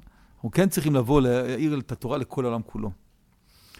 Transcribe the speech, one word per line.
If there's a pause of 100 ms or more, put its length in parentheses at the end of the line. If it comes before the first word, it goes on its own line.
(340)
אנחנו
כן
צריכים
לבוא
להאיר
את
התורה
לכל
העולם
כולו. (880)